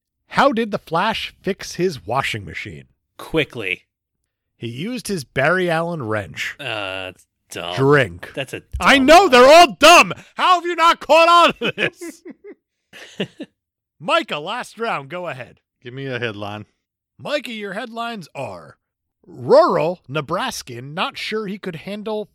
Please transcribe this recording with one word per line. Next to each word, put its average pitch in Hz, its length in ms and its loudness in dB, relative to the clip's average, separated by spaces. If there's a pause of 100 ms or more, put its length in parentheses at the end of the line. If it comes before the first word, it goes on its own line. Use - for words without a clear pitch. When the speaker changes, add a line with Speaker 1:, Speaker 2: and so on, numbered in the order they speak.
(280)
Speaker 1:
How 254 220 2
did 226 200 -4
the 202 80 -6
Flash - 640 -6
fix - 320 -8
his 160 320 -6
washing 113 400 -6
machine? 78 380 -16 (340)
Speaker 2:
Quickly. 113 640 -6 (760)
Speaker 1:
He 120 120 -12
used 180 400 -10
his 180 160 -8
Barry 175 460 -2
Allen 165 320 -4
wrench. 107 560 -8
Speaker 2:
Uh, 143 60 -14 (480)
that's - 140 -20 (240)
dumb. 90 260 -8
Speaker 1:
Drink. 131 580 2
Speaker 2:
That's 135 200 -10
a 98 80 -12 (180)
Speaker 1:
I 240 160 4
Speaker 2:
dumb 269 100 2
Speaker 1:
know, 330 180 10
Speaker 2:
one. 339 60 2
Speaker 1:
they're 247 160 8
all 311 320 8
dumb. 285 360 8 (220)
How 339 180 2
have 339 100 0
you 349 100 -6
not 330 260 2
caught 330 280 4
on 339 240 6 (180)
to - 60 -4
this? - 460 -8 (960)
Speaker 2:
<laughs> 196 100 -6 (720)
Speaker 1:
Micah, 214 380 -4
last 208 400 -12
round. 175 320 -6
Go 175 180 -12
ahead. 127 320 -14 (220)
Speaker 3:
Give 123 120 -18
me 135 120 -12
a 127 120 -6
headline. 104 480 -8 (520)
Speaker 1:
Micah, 247 340 -8
your 208 220 -10
headlines 233 600 -12
are 104 440 -14 (480)
Rural 180 840 2
Nebraskan 147 840 -8
not 214 240 -8
sure 214 280 -8
he 196 120 -8
could 180 180 -12
handle 208 580 -10